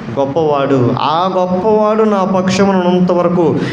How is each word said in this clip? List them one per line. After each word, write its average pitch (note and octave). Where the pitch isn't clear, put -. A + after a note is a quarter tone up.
గొప్పవాడు, C#3
ఆ E3
గొప్పవాడు G#3+
నా G3+
పక్షమున F#3+
ఉన్నంత F3+
వరకు F3